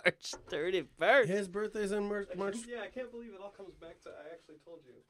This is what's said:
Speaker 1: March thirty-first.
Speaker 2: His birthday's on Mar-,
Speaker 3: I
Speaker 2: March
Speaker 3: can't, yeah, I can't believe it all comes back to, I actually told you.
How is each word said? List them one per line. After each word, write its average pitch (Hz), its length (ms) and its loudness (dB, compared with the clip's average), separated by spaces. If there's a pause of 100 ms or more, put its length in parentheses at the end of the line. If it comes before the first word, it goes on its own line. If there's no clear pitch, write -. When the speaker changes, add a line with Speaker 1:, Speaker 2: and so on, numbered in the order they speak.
Speaker 1:
March - 300 2 (140)
thirty-first. 180 800 4
Speaker 2:
His 196 180 2
birthday's 202 440 -2
on 202 160 2
Mar-, 202 240 -2
Speaker 3:
I 185 60 -6
Speaker 2:
March 196 180 0
Speaker 3:
can't, 233 140 -8
yeah, 240 140 -6
I 196 40 -8
can't 240 240 -8
believe 233 220 -12
it 185 80 -14
all 202 80 -10
comes 196 260 -16
back 170 280 -18
to, 160 60 -12
I - 240 -14
actually 156 300 -18
told 165 220 -16
you. 127 80 -20 (160)